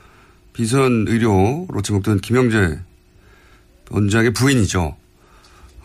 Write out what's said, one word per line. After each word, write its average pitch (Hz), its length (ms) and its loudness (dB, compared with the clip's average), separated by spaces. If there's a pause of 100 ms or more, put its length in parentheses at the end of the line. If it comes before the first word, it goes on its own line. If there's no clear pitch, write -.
(540)
비선 120 540 0
의료로 117 720 0
지목된 101 380 0
김영재 110 580 0 (1120)
원장의 110 420 0
부인이죠. 104 640 0 (880)